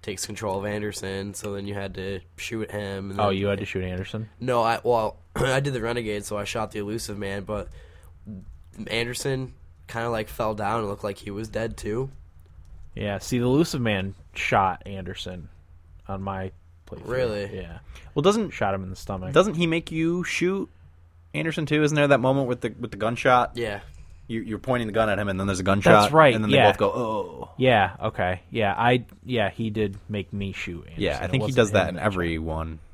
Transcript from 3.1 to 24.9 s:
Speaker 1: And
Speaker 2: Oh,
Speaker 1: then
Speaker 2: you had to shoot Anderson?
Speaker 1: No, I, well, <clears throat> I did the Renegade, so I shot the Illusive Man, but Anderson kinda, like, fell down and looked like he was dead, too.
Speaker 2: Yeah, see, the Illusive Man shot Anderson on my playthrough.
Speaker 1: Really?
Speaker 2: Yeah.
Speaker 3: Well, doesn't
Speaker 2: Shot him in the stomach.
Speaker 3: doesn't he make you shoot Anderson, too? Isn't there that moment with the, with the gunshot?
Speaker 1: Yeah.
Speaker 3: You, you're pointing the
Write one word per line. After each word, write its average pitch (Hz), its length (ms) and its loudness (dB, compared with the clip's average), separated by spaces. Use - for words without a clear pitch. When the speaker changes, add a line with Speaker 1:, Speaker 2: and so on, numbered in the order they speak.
Speaker 1:
And 101 100 -6
Speaker 2:
Oh, 104 80 4
Speaker 1:
then 98 80 0
Speaker 2:
you 98 100 0
had 98 120 0
to 104 60 -6
shoot 92 200 -4
Anderson? 95 440 -6
Speaker 1:
No, 123 200 2
I, 113 220 2
well, 113 320 2
<clears throat> - 100 -14
I 131 240 2
did 139 120 -2
the 120 80 -2
Renegade, 110 440 -4
so 104 120 -6
I 104 60 -4
shot 107 280 -4
the 110 80 -8
Illusive 104 380 -6
Man, 98 280 -6
but 101 240 -6
Anderson 123 680 -4
kinda, 117 220 -4
like, 110 200 -2
fell 110 260 -4
down 107 240 -2
and 104 100 -4
looked 98 140 -8
like 101 160 -4
he 104 120 -10
was 107 160 -8
dead, 110 300 -6
too. 120 320 -4
Speaker 2:
Yeah, 101 240 -4
see, - 200 -2
the 120 60 0
Illusive 139 360 2
Man 98 340 -2
shot 95 520 0
Anderson 92 640 -10
on 95 140 -6
my 95 300 -6
playthrough. - 200 -14
Speaker 1:
Really? 107 480 -2
Speaker 2:
Yeah. 87 240 -10
Speaker 3:
Well, 147 80 0
doesn't 202 280 4
Speaker 2:
Shot 101 220 0
him 95 100 -4
in 92 60 -8
the 92 60 -10
stomach. 95 380 -8
Speaker 3:
doesn't 170 220 6
he 170 120 2
make 165 240 -2
you 165 320 0
shoot 185 460 -2
Anderson, 156 320 -2
too? 151 180 2
Isn't 147 120 2
there 147 120 6
that 139 120 8
moment 131 280 4
with 123 140 -2
the, 123 80 -2
with 117 120 -6
the 104 60 -12
gunshot? 120 580 4
Speaker 1:
Yeah. 104 260 -4
Speaker 3:
You, 113 140 -4
you're 101 180 -6
pointing 123 280 0
the 104 60 -6